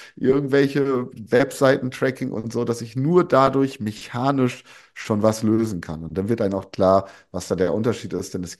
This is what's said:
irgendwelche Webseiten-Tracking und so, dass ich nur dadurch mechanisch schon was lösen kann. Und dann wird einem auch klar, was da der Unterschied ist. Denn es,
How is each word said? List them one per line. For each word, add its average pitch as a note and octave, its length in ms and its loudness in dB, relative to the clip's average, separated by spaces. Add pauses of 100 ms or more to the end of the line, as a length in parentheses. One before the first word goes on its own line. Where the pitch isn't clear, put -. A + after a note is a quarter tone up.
(160)
irgendwelche C3+ 960 0 (200)
Webseiten-Tracking C3 1040 0
und A2 200 -8
so, A#2+ 140 -4
dass A#2 160 -4
ich A#2 140 -12
nur E3 280 4
dadurch C3+ 560 2
mechanisch B2 840 -2 (320)
schon G#2+ 260 -2
was A2 220 2
lösen A2 380 0
kann. D#2+ 220 -10
Und D#2+ 140 -8
dann G2 120 -2
wird A2+ 120 -2
einem G2 140 -2
auch F#2+ 160 -8
klar, F#2+ 360 4 (240)
was F2+ 180 -10
da G2+ 60 0
der F2 180 0
Unterschied G#2+ 400 -4
ist. F2+ 200 -8
Denn F#2 100 -6
es, E2+ 160 -12